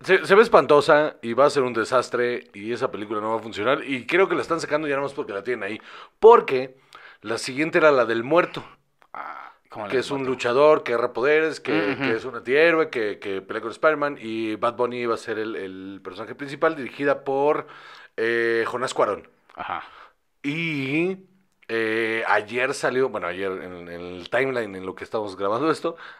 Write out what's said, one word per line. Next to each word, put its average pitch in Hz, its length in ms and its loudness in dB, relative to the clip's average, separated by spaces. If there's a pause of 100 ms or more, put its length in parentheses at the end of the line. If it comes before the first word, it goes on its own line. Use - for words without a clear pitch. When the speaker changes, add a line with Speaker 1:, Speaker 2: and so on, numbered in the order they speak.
Speaker 1:
Se, 175 220 2
se 165 100 4
ve 214 80 8
espantosa 151 760 6
y 113 140 -6
va 131 120 6
a 147 40 4
ser 143 140 0
un 123 80 -2
desastre 120 840 -2
y 104 180 -8
esa 127 180 -2
película 104 300 -6
no 110 120 -4
va 113 40 0
a 110 60 -4
funcionar 110 420 -2
y 123 220 -6
creo 175 220 2
que 175 80 -2
la 131 60 -2
están 165 180 -4
sacando 151 280 -4
ya 139 80 -2
nomás 139 160 -4
porque 110 200 -8
la 98 100 -6
tienen 113 220 -6
ahí. 104 160 -8 (400)
Porque 208 560 8 (460)
la 107 160 -6
siguiente 151 400 -2
era 156 120 8
la 131 140 4
del 113 180 -2
muerto, 156 400 0 (500)
Speaker 2:
Ah, - 380 -14 (180)
¿cómo 107 180 -10
la 98 40 -8
Speaker 1:
que 135 60 0
Speaker 2:
del 120 80 0
Speaker 1:
es - 80 -10
un 139 60 -4
Speaker 2:
muerto? 131 120 -4
Speaker 1:
luchador, 143 540 4
que 127 100 -2
agarra 117 180 0
poderes, 151 460 0
que, 151 360 -2
Speaker 2:
Ujú. 120 80 -6
Speaker 1:
que 131 120 0
es 110 100 -6
un 123 120 -8
antihéroe, 156 540 2
que, 104 280 -4
que 95 240 -6
pelea 104 200 -8
con 110 100 -8
Spider-Man 147 480 0
y 110 340 -4
Bad 117 220 -2
Bunny 123 240 -2
iba 120 140 0
a 107 40 -4
ser 110 220 -6
el, 110 160 -6
el 95 480 -12
personaje 101 320 -12
principal, 143 400 -2
dirigida 139 480 -2
por, 143 420 2 (500)
eh, 117 520 0
Jonás 123 260 -4
Cuarón. 107 340 0 (280)
Speaker 2:
Ajá. - 260 -8 (640)
Speaker 1:
Y, 156 720 -2 (520)
eh, 113 600 -2
ayer 110 460 0
salió, 131 340 0
bueno, 104 180 -6
ayer 92 240 -4
en, 90 380 -10
en - 0 -
el 87 420 -12
timeline 120 460 -2
en 92 100 -10
lo 92 80 -8
que - 80 -14
estamos 101 340 -6
grabando 107 340 0
esto, 165 260 -4 (240)